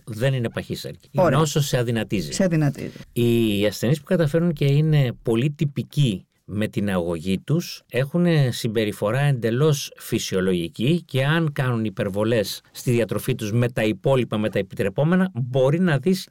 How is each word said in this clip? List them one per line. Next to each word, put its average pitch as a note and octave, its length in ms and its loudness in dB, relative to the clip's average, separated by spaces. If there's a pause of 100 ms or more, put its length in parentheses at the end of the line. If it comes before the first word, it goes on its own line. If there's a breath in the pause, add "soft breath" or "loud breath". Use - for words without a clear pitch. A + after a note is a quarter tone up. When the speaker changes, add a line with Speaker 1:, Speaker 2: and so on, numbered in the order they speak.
Speaker 1:
δεν A#2+ 280 -2
είναι A#2+ 160 -2
παχύσαρκοι. - 640 -10
Η C#3 80 -2
Speaker 2:
Ωραία. D#3+ 200 4
Speaker 1:
νόσος D3+ 280 2
σε D3 100 0
αδυνατίζει. A2+ 540 -2
Speaker 2:
Σε - 120 0
αδυνατίζει. D#3 480 0 (220)
Speaker 1:
Οι A#2 520 2
ασθενείς G#2+ 340 0
που - 60 -20
καταφέρουν E3 480 2
και D3 120 -2
είναι C#3+ 460 4 (120)
πολύ A#2+ 280 2
τυπικοί C3 760 -2 (280)
με G#2 140 -2
την G2+ 220 -2
αγωγή F2 500 -2
τους, - 500 -4
έχουν C#3 360 0 (240)
συμπεριφορά A2 720 -2
εντελώς C#3 800 0
φυσιολογική F#2+ 1080 -2
και C3 200 -2
αν D#3+ 280 0
κάνουν B2 320 -2
υπερβολές G#2 760 -2 (100)
στη - 200 -4
διατροφή A2+ 440 0
τους A2 160 -6
με A#2+ 180 2
τα A#2 140 -2
υπόλοιπα, A2+ 540 0
με G#2+ 120 0
τα G#2+ 100 -2
επιτρεπόμενα, D3 720 0
μπορεί C3 460 0
να F3 180 2
δεις F#3 340 -2